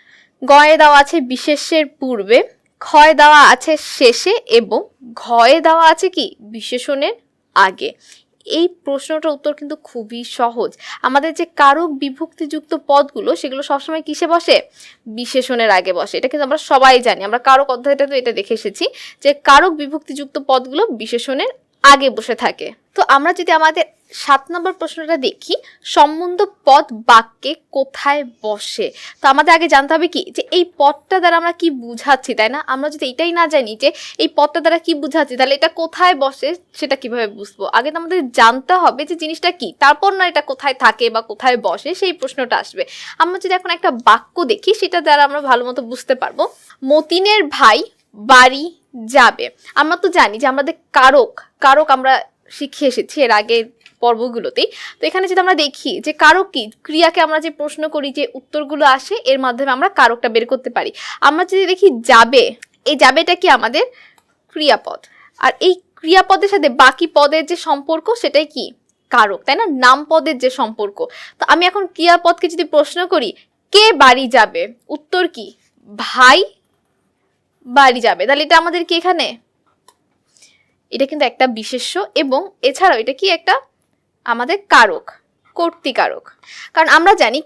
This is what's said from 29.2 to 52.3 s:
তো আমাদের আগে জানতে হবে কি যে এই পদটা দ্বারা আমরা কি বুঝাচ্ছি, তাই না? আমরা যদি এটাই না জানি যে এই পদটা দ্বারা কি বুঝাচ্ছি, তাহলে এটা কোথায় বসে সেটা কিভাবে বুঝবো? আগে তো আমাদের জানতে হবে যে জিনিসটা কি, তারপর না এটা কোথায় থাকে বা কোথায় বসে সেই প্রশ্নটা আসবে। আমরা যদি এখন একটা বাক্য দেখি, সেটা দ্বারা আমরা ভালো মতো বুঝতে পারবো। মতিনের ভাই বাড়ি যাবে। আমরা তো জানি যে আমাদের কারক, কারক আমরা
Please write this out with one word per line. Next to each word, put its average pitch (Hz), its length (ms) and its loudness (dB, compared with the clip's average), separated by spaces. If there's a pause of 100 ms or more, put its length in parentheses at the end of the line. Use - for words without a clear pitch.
তো 294 60 2
আমাদের 302 260 4
আগে 330 140 0
জানতে 285 260 2
হবে 330 140 0
কি - 260 -8
যে - 160 -6
এই 349 260 -2
পদটা 294 440 0
দ্বারা 339 160 2
আমরা 339 160 -2
কি 339 180 -4
বুঝাচ্ছি, 254 640 -4
তাই 214 140 0
না? 285 180 -8
আমরা 269 240 -6
যদি 294 200 -8
এটাই 330 220 -4
না 339 140 0
জানি 262 300 -4
যে 269 160 0 (260)
এই - 100 -2
পদটা 302 320 0
দ্বারা 320 180 0
কি 330 160 -4
বুঝাচ্ছি, 285 420 -4
তাহলে 262 180 0
এটা 302 140 -2
কোথায় 330 460 -2
বসে 269 400 -6 (200)
সেটা 269 220 -6
কিভাবে 240 300 -6
বুঝবো? 202 380 -14
আগে 247 260 -2
তো 320 80 -8
আমাদের 330 320 -4
জানতে 254 440 2
হবে 302 300 0
যে 330 100 -8
জিনিসটা 320 360 -6
কি, 349 280 -12
তারপর 302 340 2
না 370 160 -2
এটা 330 120 -2
কোথায় 277 340 -6
থাকে 233 360 0
বা 220 100 -4
কোথায় 247 360 -2
বসে 214 380 -6
সেই 370 180 -4
প্রশ্নটা 262 440 -6
আসবে। - 280 -6 (340)
আমরা 359 200 -2
যদি 370 160 -4
এখন 359 160 -6
একটা 349 200 -2
বাক্য 233 540 0
দেখি, 269 300 -2
সেটা 359 260 -2
দ্বারা 294 240 4
আমরা 285 160 -2
ভালো 247 240 0
মতো 254 180 -8
বুঝতে 240 320 -6
পারবো। 254 340 -6 (360)
মতিনের 339 600 0
ভাই 277 380 2 (320)
বাড়ি 262 600 2 (300)
যাবে। 233 460 0 (240)
আমরা 311 220 0
তো 370 120 -2
জানি 247 300 0
যে 269 80 -2
আমাদের 269 280 -2 (180)
কারক, 269 480 4 (200)
কারক 285 300 4
আমরা 262 340 0 (260)